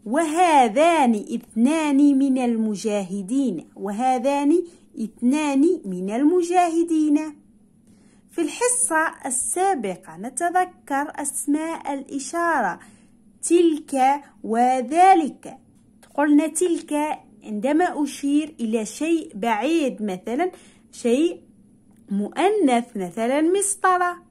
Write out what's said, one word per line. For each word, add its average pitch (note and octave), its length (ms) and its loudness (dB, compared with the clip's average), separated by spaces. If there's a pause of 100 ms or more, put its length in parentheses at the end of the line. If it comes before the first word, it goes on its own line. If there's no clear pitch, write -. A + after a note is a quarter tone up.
"وهذان D4+ 1080 4
اثنان C#4 1000 2
من C4 200 2
المجاهدين، G#3+ 1400 -2
وهذان C4 880 0 (360)
اثنان C#4+ 880 0
من F#3 240 -6
المجاهدين." E4 1080 2 (1120)
في E4+ 100 -6
الحصة E4 720 -2 (120)
السابقة B3 920 -4
نتذكر D#4 960 -4
أسماء D4+ 800 -6
الإشارة C#4 840 -4 (640)
تلك D4 800 2 (220)
وذلك. C4 1120 2 (560)
قلنا D4 340 4
تلك D4+ 720 -4 (240)
عندما C#4+ 600 -2
أشير C#4+ 560 -2
إلى A3 260 -2
شيء D#4+ 500 -4
بعيد، A3+ 680 -2
مثلًا A3+ 480 -4 (400)
شيء C4+ 500 -2 (680)
مؤنث، B3 880 0
مثلًا A3+ 440 -2
مسطرة F4+ 880 0